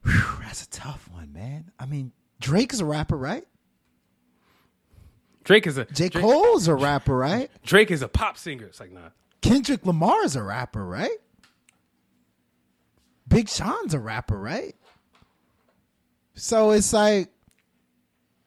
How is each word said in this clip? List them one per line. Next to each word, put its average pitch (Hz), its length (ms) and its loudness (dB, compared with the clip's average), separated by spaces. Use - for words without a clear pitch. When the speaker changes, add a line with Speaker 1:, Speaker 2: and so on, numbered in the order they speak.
Speaker 1:
Whew, - 380 0
that's - 200 -16
a - 80 -20
tough - 420 -16
one, 78 200 -20
man. 135 460 -14
I 131 80 -12
mean, 135 260 -8
Drake 196 320 0
is 247 80 -4
a 180 40 -2
rapper, 151 320 -2
right? 165 280 -6
Speaker 2:
Drake 214 220 6
is 143 120 -2
a 120 80 -4
Speaker 1:
J. 151 220 -2
Speaker 2:
Drake, 175 140 -2
Speaker 1:
Cole's 285 460 4
a 160 60 4
rapper, 139 420 0
right? 180 340 -2
Speaker 2:
Drake 202 260 4
is 151 120 -4
a 120 60 -8
pop - 300 -4
singer. 127 280 -14
It's - 140 -20
like, 92 120 -20
nah. 92 80 -20
Speaker 1:
Kendrick 262 460 2
Lamar 185 380 2
is 147 120 -2
a 120 60 -4
rapper, 104 420 -8
right? 147 320 -6
Big 214 220 4
Sean's 247 460 -4
a 147 40 -2
rapper, 110 400 -6
right? 165 360 -8
So 220 360 2
it's 208 220 2
like, 208 360 4